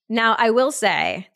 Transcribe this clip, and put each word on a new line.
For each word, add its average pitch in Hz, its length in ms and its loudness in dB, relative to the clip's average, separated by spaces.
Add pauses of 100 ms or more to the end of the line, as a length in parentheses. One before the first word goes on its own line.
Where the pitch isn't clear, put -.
Now, 226 280 0
I 226 140 2
will 254 200 2
say 180 640 -2